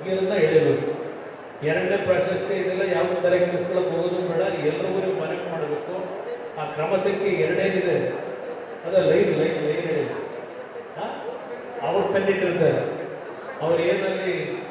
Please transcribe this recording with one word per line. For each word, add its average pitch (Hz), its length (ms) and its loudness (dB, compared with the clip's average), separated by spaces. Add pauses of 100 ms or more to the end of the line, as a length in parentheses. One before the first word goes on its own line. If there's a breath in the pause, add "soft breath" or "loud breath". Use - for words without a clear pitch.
ಗೀರನ್ನ 190 300 0 (120)
ಎಳೆಯಬೇಕು. - 420 4 (800)
ಎರಡನೇ 185 280 2 (100)
ಪ್ರಾಶಸ್ತ್ಯ 185 540 2
ಇದೆಲ್ಲ 185 220 0 (120)
ಯಾವ 180 280 2
ತಲೆ 180 200 6
ಕೆಡಿಸ್ಕೊಳ್ಳೋಕೆ 180 520 0
ಹೋಗೋದು 180 240 0 (100)
ಬೇಡ, 165 120 2 (280)
ಎಲ್ರಿಗೂ 196 340 0
ನೀವು 190 180 0
ಮನವಿ - 320 -4
ಮಾಡಬೇಕು. 156 420 -4 (640)
ಆ 151 40 -4 (120)
ಕ್ರಮ 160 160 -2 (140)
ಸಂಖ್ಯೆ 196 260 0 (140)
ಎರಡೇನಿದೆ - 520 2 (880)
ಅದ 175 100 0 (140)
ಲೈನ್, - 300 6
ಲೈನ್, 156 280 2
ಲೈನ್ - 240 0
ಎಳೆಯಬೇಕು. - 300 -2 (800)
ಆ? 208 40 -4 (840)
ಅವ್ರು 196 260 2
ಪೆನ್ 196 200 2
ಇಟ್ಟಿರ್ತಾರೆ, 170 480 4 (840)
ಅವ್ರು 165 160 4 (120)
ಏನಲ್ಲಿ 190 420 0 (380)